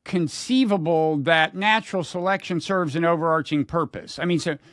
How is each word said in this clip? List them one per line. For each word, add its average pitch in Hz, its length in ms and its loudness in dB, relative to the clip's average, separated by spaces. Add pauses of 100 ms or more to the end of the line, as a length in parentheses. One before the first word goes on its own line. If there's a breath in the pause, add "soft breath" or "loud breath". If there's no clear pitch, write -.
conceivable 170 1120 0
that 160 360 2
natural 196 500 0
selection 185 560 -2
serves 175 340 -2
an 170 100 0
overarching 160 600 0
purpose. - 540 -4
I 156 60 -4
mean, 175 140 2
so, 147 200 -2 (140 soft breath)